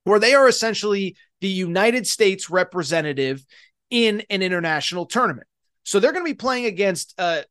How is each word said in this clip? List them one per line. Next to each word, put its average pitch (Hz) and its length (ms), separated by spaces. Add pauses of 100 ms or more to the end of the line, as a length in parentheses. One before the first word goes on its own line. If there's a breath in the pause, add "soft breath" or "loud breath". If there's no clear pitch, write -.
where 208 160
they 240 160
are 269 120
essentially 208 680 (240 soft breath)
the 190 60
United 190 580
States 190 460
representative 151 920 (460 soft breath)
in 226 400
an 190 140
international 170 640
tournament. 202 400 (380)
So 202 140
they're 247 120
gonna 349 120
be 320 120
playing 247 300
against, 190 520
uh, 170 340